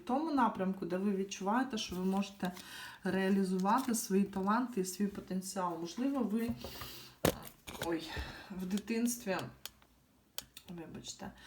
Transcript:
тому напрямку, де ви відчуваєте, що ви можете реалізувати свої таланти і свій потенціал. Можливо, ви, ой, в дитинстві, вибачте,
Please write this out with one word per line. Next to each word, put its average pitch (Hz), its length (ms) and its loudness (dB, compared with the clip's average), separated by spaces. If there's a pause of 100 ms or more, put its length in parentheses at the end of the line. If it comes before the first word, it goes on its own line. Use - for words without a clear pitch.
тому 302 260 2
напрямку, 190 540 2
де 180 100 0
ви 196 200 2
відчуваєте, 214 600 0
що 185 180 -4
ви 185 80 0
можете 190 480 0 (520)
реалізувати 190 880 4
свої 196 300 4
таланти 202 560 2
і 185 40 0
свій 202 220 0
потенціал. 185 760 -2
Можливо, 262 400 0
ви, 226 300 2 (1400)
ой, 170 240 0 (520)
в 185 40 -4
дитинстві, 208 720 0 (1300)
вибачте, - 600 -10 (160)